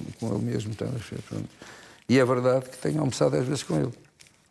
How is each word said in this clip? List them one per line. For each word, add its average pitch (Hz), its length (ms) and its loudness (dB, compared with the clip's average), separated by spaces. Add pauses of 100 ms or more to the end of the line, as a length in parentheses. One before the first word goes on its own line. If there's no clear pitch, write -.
(200)
com 113 140 -2
ele 113 100 0
mesmo. 117 260 -2
Então, 110 160 -6 (420)
pronto. 110 200 -6 (600)
E 123 100 6
é 131 80 8
verdade 127 420 2
que - 80 -16
tenho 151 240 -2
almoçado 139 300 2
dez 139 160 2
vezes 143 160 -2
com 160 180 0
ele. 127 120 -2 (580)